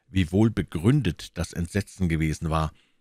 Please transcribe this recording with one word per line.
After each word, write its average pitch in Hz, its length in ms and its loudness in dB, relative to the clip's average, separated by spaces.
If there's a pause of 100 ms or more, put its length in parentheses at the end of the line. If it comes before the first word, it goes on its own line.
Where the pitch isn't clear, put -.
(140)
wie 90 160 2
wohl 107 200 4
begründet 104 880 -2
das - 160 -6
Entsetzen 87 560 -4
gewesen 78 400 -2
war, 78 240 -2 (260)